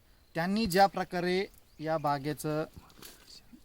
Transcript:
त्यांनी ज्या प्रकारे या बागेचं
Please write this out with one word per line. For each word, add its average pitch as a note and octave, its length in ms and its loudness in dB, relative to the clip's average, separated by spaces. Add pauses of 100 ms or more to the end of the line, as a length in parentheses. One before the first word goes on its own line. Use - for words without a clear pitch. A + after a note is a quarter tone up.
(360)
त्यांनी F#3+ 300 0
ज्या G3 220 6
प्रकारे F3+ 580 0 (340)
या D#3 180 -2
बागेचं D3 680 -2 (1000)